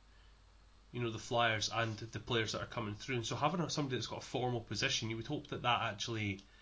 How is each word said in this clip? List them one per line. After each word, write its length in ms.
you 100
know, 100
the 80
Flyers 540
and 240
the 220
players 340
that 100
are 40
coming 300
through. 200
And 100
so 100
having 240
a, 100
somebody 260
that's 120
got 160
a 20
formal 340
position, 500
you 60
would 120
hope 200
that 140
that 200
actually 580